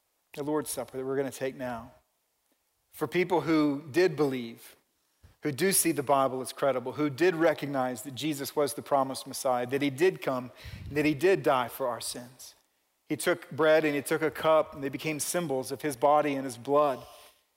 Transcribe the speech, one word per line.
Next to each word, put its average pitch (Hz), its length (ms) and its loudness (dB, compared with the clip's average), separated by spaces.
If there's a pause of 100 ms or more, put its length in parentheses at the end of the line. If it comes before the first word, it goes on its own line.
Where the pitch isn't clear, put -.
(340)
the 151 80 -8
Lord's 147 300 -2
Supper - 260 -8
that 131 80 -6
we're 135 100 -4
gonna 139 140 -2
take 135 260 -6
now. 123 360 -10 (1000)
For 156 120 -6
people 175 360 0
who 151 500 2
did 170 240 4
believe, 127 600 -2 (680)
who 147 80 -2
do 165 200 2
see 170 200 2
the 143 100 -2
Bible 131 400 2
as 120 100 -10
credible, 127 420 0
who 147 180 -2
did 165 240 2
recognize 143 680 0
that 139 140 -12
Jesus 139 400 -6
was 143 180 0
the 135 80 -10
promised 135 460 0
Messiah, 123 400 -2
that 139 160 -2
he 143 80 0
did 160 280 0
come, 127 320 -4 (360)
and 143 100 -8
that 151 80 2
he 156 80 2
did 156 300 2
die 131 240 4
for 131 200 -4
our 117 140 -4
sins. - 540 -12 (520)
He 151 100 -2
took - 340 -2
bread 156 340 6
and 147 80 2
he 143 80 -2
took 160 220 -2
a 151 80 0
cup, 160 420 2
and 143 100 -10
they 139 60 -4
became 151 300 -6
symbols 135 520 -2
of 135 120 -8
his 147 120 -2
body 147 380 4
and 135 100 -2
his 127 140 -8
blood. 139 480 2 (520)